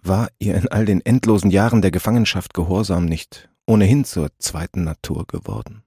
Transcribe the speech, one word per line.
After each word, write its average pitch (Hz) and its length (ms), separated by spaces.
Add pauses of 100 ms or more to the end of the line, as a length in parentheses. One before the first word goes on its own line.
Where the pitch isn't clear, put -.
War 95 280 (100)
ihr 101 160
in 87 140
all 107 160
den 98 200
endlosen 107 460
Jahren 107 320
der 95 80
Gefangenschaft 107 640
Gehorsam 92 500
nicht - 420 (200)
ohnehin 113 380
zur 76 340
zweiten - 440
Natur 80 440
geworden? 104 600